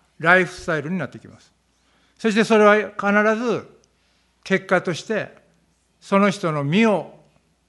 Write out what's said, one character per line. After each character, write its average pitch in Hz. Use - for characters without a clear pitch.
ラ 170
イ 180
フ -
ス -
タ 160
イ 139
ル 147
に 185
な 143
っ -
て 117
き 104
ま 98
す。 -
そ 226
し 196
て 220
そ 220
れ 214
は 208
必 208
ず 185
結 190
果 180
と 175
し -
て 202
そ -
の 202
人 175
の 147
実 180
を 180